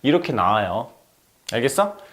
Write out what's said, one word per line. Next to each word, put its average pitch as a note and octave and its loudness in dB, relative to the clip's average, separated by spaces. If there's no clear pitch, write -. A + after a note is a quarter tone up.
이렇게 D#3+ 2
나와요. G#2 0
알겠어? C#3 0